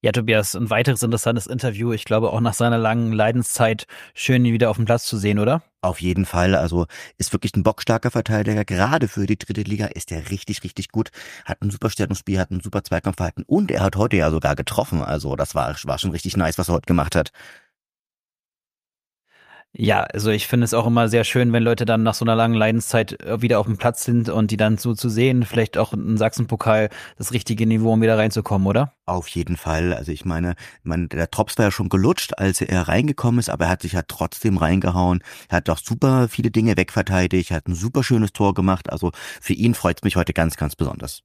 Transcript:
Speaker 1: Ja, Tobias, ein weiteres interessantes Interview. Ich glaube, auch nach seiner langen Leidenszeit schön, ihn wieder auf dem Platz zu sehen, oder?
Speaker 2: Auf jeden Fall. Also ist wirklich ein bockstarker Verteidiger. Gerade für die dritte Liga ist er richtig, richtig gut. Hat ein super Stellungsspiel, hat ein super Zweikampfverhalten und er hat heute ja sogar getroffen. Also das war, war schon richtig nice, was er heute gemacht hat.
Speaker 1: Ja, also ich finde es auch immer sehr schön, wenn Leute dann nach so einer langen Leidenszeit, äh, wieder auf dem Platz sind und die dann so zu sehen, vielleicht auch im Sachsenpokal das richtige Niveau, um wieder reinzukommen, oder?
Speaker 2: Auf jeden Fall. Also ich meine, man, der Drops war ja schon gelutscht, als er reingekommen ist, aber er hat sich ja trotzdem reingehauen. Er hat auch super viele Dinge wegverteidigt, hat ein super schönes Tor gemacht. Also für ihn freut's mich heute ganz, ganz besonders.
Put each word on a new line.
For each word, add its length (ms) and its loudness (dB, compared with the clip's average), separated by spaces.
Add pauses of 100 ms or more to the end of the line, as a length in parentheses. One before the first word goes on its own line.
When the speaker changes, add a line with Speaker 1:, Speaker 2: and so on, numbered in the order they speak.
Speaker 1:
Ja, 80 4
Tobias, 440 2
ein 140 -2
weiteres 320 2
interessantes 460 -2
Interview. 440 -4
Ich 140 -6
glaube, 260 2
auch 80 0
nach 140 2
seiner 240 2
langen 340 2
Leidenszeit 760 2 (260)
schön, 320 2
ihn 80 4
wieder 160 4
auf 60 0
dem 100 0
Platz 220 2
zu 100 -4
sehen, 220 2
oder? 240 2 (180)
Speaker 2:
Auf 200 -2
jeden 240 2
Fall. 280 2
Also 320 2 (320)
ist 160 -6
wirklich 220 -2
ein 80 2
bockstarker 480 0
Verteidiger. 520 0
Gerade 440 0
für 180 -2
die 140 0
dritte 240 -6
Liga 240 -4
ist 240 -10
er 180 -8
richtig, 340 -8
richtig 260 -10
gut. 200 -4 (360)
Hat 180 -8
ein 80 0
super 180 -4
Stellungsspiel, 480 -4
hat 140 -2
ein 100 -4
super 220 -6
Zweikampfverhalten 640 -4
und 240 0
er 100 0
hat 140 0
heute 220 2
ja 120 4
sogar 260 0
getroffen. 460 -2
Also 340 -4
das 200 -4
war, 280 -2
war 140 -4
schon 140 -4
richtig 260 -4
nice, 220 0
was 100 -2
er 60 2
heute 100 2
gemacht 300 2
hat. 160 0 (2500)
Speaker 1:
Ja, 300 2
also 280 -2
ich 160 0
finde 180 2
es 80 -2
auch 140 2
immer 200 4
sehr 160 2
schön, 300 2
wenn 80 4
Leute 240 0
dann 160 2
nach 140 2
so 100 -4
einer 100 4
langen 200 2
Leidenszeit, 680 0
äh, 200 -4
wieder 180 4
auf 80 0
dem 100 0
Platz 260 -2
sind 260 2
und 200 2
die 80 -2
dann 200 2
so 180 -2
zu 120 -4
sehen, 360 2
vielleicht 340 -2
auch 160 0
im 240 0
Sachsenpokal 720 0 (280)
das 140 -8
richtige 360 0
Niveau, 260 4
um 80 4
wieder 160 4
reinzukommen, 480 0
oder? 280 0 (120)
Speaker 2:
Auf 220 -4
jeden 280 -4
Fall. 380 -2
Also 180 -6
ich 140 -8
meine, 300 -2 (260)
man, 280 -4
der 180 -2
Drops 320 -4
war 60 6
ja 60 4
schon 180 -4
gelutscht, 500 0
als 220 0
er 260 0
reingekommen 520 2
ist, 100 -2
aber 160 -2
er 60 2
hat 120 -2
sich 100 -6
ja 80 0
trotzdem 560 -2
reingehauen. 640 2 (280)
Er 80 2
hat 120 -2
auch 80 0
super 500 2
viele 220 -2
Dinge 260 2
wegverteidigt, 760 0
hat 160 -4
ein 80 -2
super 280 -2
schönes 300 2
Tor 220 0
gemacht. 360 0
Also 200 -2 (300)
für 120 -2
ihn 220 2
freut's 280 -2
mich 120 0
heute 180 0
ganz, 240 0
ganz 180 -4
besonders. 500 -6